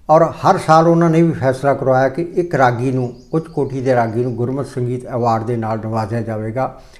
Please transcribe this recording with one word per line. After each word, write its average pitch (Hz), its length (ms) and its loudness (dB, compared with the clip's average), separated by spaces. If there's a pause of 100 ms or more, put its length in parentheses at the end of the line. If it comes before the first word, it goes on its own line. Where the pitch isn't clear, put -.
(100)
ਔਰ 160 120 6
ਹਰ 160 360 0
ਸਾਲ 160 300 4
ਉਹਨਾਂ 170 220 4
ਨੇ 160 120 4
ਵੀ 165 100 2
ਫੈਸਲਾ 135 420 0
ਕਰਵਾਇਆ 131 340 2
ਕਿ 151 140 -6
ਇੱਕ 170 320 -4
ਰਾਗੀ 127 380 2
ਨੂੰ, 127 220 -4 (180)
ਉੱਚ 160 140 -2
ਕੋਟੀ 135 340 -6
ਦੇ 127 140 0
ਰਾਗੀ 117 280 0
ਨੂੰ 127 120 -4
ਗੁਰਮਤਿ 127 400 -4
ਸੰਗੀਤ 123 320 -6
ਐਵਾਰਡ 117 360 0
ਦੇ 120 140 -4
ਨਾਲ 110 220 -4
ਨਵਾਜ਼ਿਆ 110 420 -4
ਜਾਵੇਗਾ। 110 600 -6 (200)